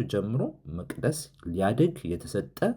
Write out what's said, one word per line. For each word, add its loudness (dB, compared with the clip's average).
ጀምሮ 0
መቅደስ -2
ሊያድግ 4
የተሰጠ -4